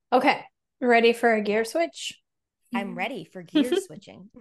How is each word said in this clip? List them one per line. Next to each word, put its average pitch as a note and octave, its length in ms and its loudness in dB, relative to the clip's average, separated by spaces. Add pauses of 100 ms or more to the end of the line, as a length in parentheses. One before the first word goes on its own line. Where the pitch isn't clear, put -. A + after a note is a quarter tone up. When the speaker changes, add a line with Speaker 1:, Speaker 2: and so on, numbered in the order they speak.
(120)
Speaker 1:
Okay. B3 320 2 (380)
Ready A#3 320 4
for A#3 200 2
a G#3+ 80 0
gear G#3+ 240 -2
switch? - 540 -6 (540)
Speaker 2:
I'm A#3+ 220 -6
ready G3+ 300 -8
for F3+ 180 -18
gear B3+ 320 0
Speaker 1:
<laughs> F#4+ 100 -2
Speaker 2:
switching. - 440 -20 (120)